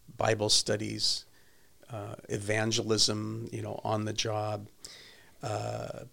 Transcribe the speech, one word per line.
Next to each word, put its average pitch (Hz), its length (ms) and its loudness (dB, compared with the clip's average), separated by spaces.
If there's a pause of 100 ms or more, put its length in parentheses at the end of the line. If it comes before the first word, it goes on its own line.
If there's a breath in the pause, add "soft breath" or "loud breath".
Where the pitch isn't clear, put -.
(160)
Bible 107 320 4
studies, 107 760 2 (640 soft breath)
uh, 104 280 -8 (120)
evangelism, 110 1200 2
you 113 100 -6
know, 104 220 -6
on 107 220 0
the 107 60 -4
job, 107 560 -2 (720 loud breath)
uh, 113 600 -4 (120)